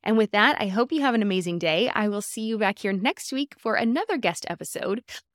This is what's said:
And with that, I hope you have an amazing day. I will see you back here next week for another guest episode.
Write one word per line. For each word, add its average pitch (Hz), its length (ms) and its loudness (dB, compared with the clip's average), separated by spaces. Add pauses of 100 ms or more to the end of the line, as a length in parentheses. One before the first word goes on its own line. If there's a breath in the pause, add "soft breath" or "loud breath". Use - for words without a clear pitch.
And 220 160 4
with 214 140 2
that, 214 280 4
I 208 60 0
hope 220 240 0
you 311 120 0
have 262 120 2
an 226 80 4
amazing 180 380 0
day. 170 300 2
I 208 180 0
will 202 120 -4
see 220 220 -8
you 220 160 -4
back 202 220 0
here 196 120 -2
next 202 400 -2
week 277 240 -4
for 220 200 -2
another 320 400 0
guest 180 320 -2
episode. 185 560 -6 (300 loud breath)